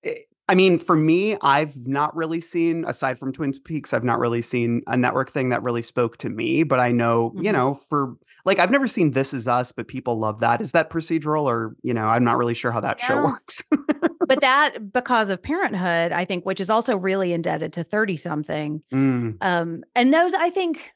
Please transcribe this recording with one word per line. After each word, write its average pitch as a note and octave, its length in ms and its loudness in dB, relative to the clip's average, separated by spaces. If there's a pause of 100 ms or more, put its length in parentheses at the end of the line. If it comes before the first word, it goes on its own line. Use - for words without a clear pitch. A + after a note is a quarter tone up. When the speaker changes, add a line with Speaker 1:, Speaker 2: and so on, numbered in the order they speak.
Speaker 1:
eh, E3 100 -6 (340)
I F#3+ 60 4
mean, F#3 240 6
for E3+ 180 2
me, F3 440 2
I've C#3 460 0
not D3 300 -2
really E3 240 -4
seen, E3 440 0
aside C3 340 -4
from C3+ 140 -6
Twin C#3 200 -4 (120)
Peaks, D3+ 300 -6
I've A#2+ 100 -2
not A#2+ 140 2
really A#2+ 240 0
seen A#2 440 0
a A#2+ 100 -2
network B2 340 0
thing C3 200 -2
that A#2+ 120 -2
really A#2 200 -2
spoke A#2+ 360 -2
to - 100 -8
me. B2 360 0
But B2+ 160 2
I B2 100 4
know, A#2 460 2
you F2+ 80 -6
Speaker 2:
Mm-hmm. G#2+ 80 2
Speaker 1:
know, C3+ 220 2
for, C#3 420 -4 (280)
like, F#3+ 140 2
I've F3+ 120 4
never C4+ 180 2
seen E3 240 2
This C3+ 200 0
Is A#2+ 160 -4
Us, B2 240 0
but A#2 160 -10
people A#2+ 300 -4
love G#2+ 220 -2
that. A#2 200 2
Is G#3 120 -6
that D#3+ 180 4
procedural D#3 540 -2
or, A#2 380 -2
you B2 120 -2
know, A2 120 0
I'm A#2+ 180 4
not A#2+ 140 4
really A#2+ 160 0
sure A#2 180 -2
how A#2 80 0
that - 200 -4
show C4 160 0
Speaker 2:
No. D4 80 2
Speaker 1:
works. - 440 0
<laughs> - 40 2 (560)
Speaker 2:
But C4 120 4
that, C4 520 2
because B3 380 0
of F#3 120 -4
Parenthood, F#3 680 0
I F3+ 120 -2
think, F3+ 220 -4
which F#3+ 140 -4
is F#3 100 -4
also A3+ 260 2
really F#3 380 0
indebted E3 400 -4
to E3+ 100 -6
thirty G#3 320 -2
something. D3+ 680 -6 (120)
Speaker 1:
Mm. B2 480 0
Speaker 2:
Um, E3+ 400 -2 (120)
and B3+ 200 4
those, E4+ 180 2
I F4 160 0
think F4 480 -4